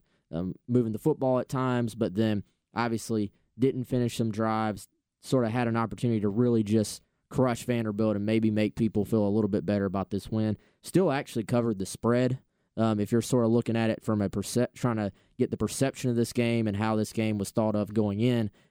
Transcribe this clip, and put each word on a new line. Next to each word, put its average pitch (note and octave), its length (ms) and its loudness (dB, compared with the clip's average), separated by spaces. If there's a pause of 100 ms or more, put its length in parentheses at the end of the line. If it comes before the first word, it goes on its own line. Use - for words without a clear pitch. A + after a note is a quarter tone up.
(320)
um, F2 240 -4 (120)
moving A#2+ 260 2
the A2 60 -6
football C3 400 0
at - 100 -6
times, B2 460 0
but G#2 200 -2
then G#2+ 280 0 (300)
obviously A2+ 580 -2 (280)
didn't C3 260 2
finish B2 320 -2
some A2+ 140 0
drives, A2 560 -2 (340)
sort B2+ 240 0
of G#2+ 60 -2
had A#2+ 160 0
an A2+ 100 0
opportunity A2+ 440 -2
to G#2 80 0
really A#2 340 2
just G#2 380 0 (280)
crush B2+ 340 0
Vanderbilt A2 520 0
and G2+ 100 -2
maybe A2 260 2
make G#2+ 240 0
people G#2+ 300 0
feel G#2+ 220 2
a - 20 0
little G#2 200 2
bit F#2+ 160 -2
better G2 200 0
about F#2+ 260 -4
this G2 180 -6
win. A2 260 -2 (280)
Still F3 280 2
actually C3 320 -4
covered A#2 360 0
the F#2+ 60 -6
spread. B2 540 0 (380)
Um, A2 220 2
if G#2 120 -2
you're A#2 100 4
sort A#2+ 240 2
of A2 60 4
looking A#2 240 2
at A2+ 140 0
it - 140 -4
from G#2+ 180 0
a G2 80 0
perce-, A#2+ 460 -2
trying A#2+ 220 0
to G#2 140 -2 (260)
get A#2+ 140 2
the G#2+ 60 -4
perception C3 520 -2
of A#2+ 60 0
this A#2 180 0
game A#2 340 0
and G2+ 100 -2
how A2 180 0
this G#2+ 180 -2
game A2 240 0
was G2 140 -2
thought G#2+ 240 0
of G#2 180 -2
going G#2 260 0
in, A#2 320 2 (200)